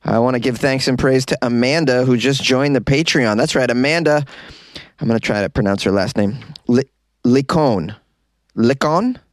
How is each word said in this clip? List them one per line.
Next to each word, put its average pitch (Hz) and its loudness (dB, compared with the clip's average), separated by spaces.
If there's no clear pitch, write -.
I 110 0
wanna 123 0
give 117 -2
thanks 135 -2
and 127 0
praise 131 2
to 147 -4
Amanda, 127 0
who 127 2
just 131 0
joined 135 0
the 120 0
Patreon. 135 0
That's 139 -2
right, - 0
Amanda. 147 0
I'm - -4
gonna 113 2
try 104 -2
to 95 -2
pronounce 101 -2
her 98 2
last 95 -2
name. 104 -2
Li-, 123 0
Licone. 123 0
Licone? 156 0